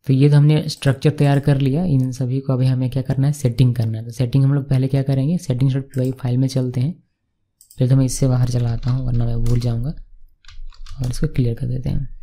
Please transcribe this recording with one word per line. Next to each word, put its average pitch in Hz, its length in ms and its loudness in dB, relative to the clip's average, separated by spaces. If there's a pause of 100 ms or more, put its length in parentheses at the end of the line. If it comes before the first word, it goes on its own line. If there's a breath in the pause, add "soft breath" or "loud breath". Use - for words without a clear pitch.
तो 135 60 2
ये 135 180 6
तो 147 60 6
हमने 151 320 4
structure 139 440 0
तैयार 143 280 2
कर 143 200 2
लिया, 139 240 0
इन 131 280 0
सभी 127 280 -4
को 135 120 -4
अभी 127 140 0
हमें 131 240 0
क्या 131 120 -4
करना 135 240 0
है, 147 60 2
Setting 123 420 2
करना 110 240 -2
है। 113 60 -10
तो 120 80 -12
setting 131 320 0
हम 139 100 2
लोग 139 140 -2
पहले 131 200 0
क्या 135 140 0
करेंगे, 135 360 0
सेटिंग्स 127 360 0
डॉट 135 100 -2
पी 127 160 -6
वाई 127 120 0
file 123 260 -4
में 135 100 2
चलते 127 320 -2
हैं। 151 120 -2
पहले - 960 -8
तो 131 60 6
मैं 135 80 4
इससे 131 240 0
बाहर 123 200 2
चला 120 240 -2
आता 120 180 -4
हूँ 127 160 -2
वरना 120 200 0
मैं 117 180 0
भूल 120 160 2
जाऊँगा, 120 340 -2 (1000)
और 123 140 -4
इसको 151 180 -2
क्लियर 120 260 0
कर 127 120 -6
देते 127 240 -4
हैं। 139 180 -2 (140)